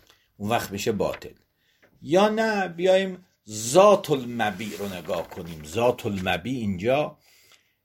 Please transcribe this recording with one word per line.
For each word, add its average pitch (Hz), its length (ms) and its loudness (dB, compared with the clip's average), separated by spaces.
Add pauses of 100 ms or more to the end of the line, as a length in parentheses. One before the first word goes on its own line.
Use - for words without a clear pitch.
(360)
اون 101 140 -6
وقت 117 200 -2
می‌شه 101 220 -2
باطل. 87 420 -4 (680)
یا 185 260 4
نه 214 400 -2
بیایم 185 580 0 (240)
ذات 151 600 6
المبیع 113 680 -4
رو 101 160 -6
نگاه 87 360 -6
کنیم. 85 340 -12
ذات 120 420 0
المبیع 95 540 -2
اینجا 113 580 -2 (680)